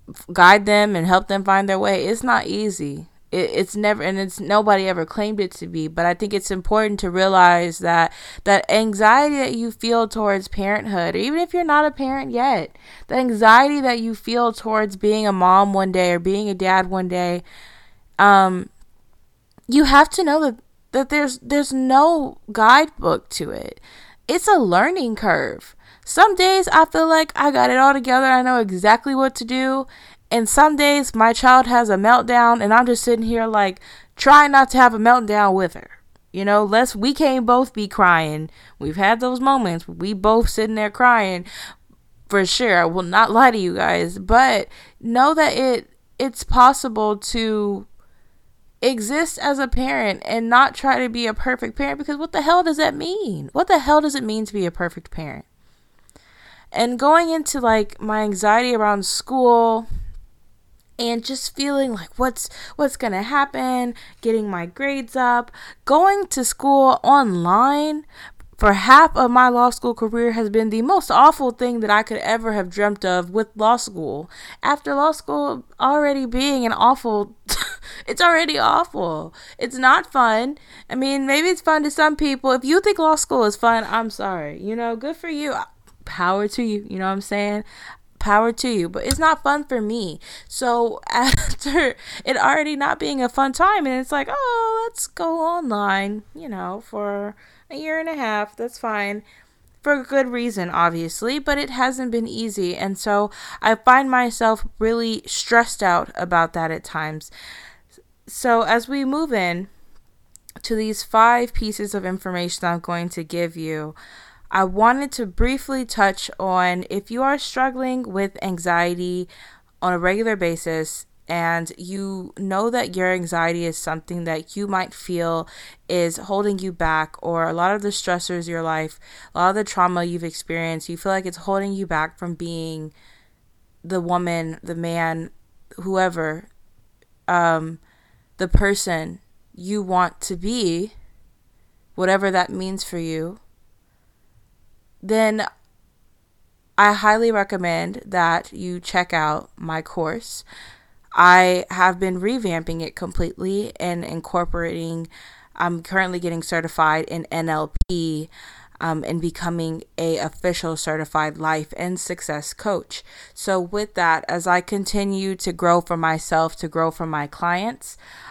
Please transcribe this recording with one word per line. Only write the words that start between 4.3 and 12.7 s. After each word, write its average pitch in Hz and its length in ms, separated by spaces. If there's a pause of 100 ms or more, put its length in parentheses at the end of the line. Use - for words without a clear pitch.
nobody 196 480
ever 175 160
claimed 208 340
it 185 120
to 170 160
be, 160 200
but 170 180
I 175 80
think 202 200
it's 190 180
important 208 480
to 185 100
realize 175 680
that 170 320 (320)
that 196 260
anxiety 220 680
that 262 180
you 233 160
feel 226 380
towards 202 400
parenthood, 196 640
or - 20
even 277 220
if 349 140
you're 349 100
not 302 220
a 294 60
parent 269 400
yet, 240 440 (320)